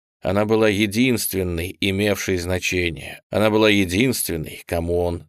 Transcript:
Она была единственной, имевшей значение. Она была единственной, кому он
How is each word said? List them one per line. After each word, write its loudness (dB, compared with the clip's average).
Она 0
была 4
единственной, 0
имевшей 0
значение. -4
Она 2
была 4
единственной, 0
кому -2
он -4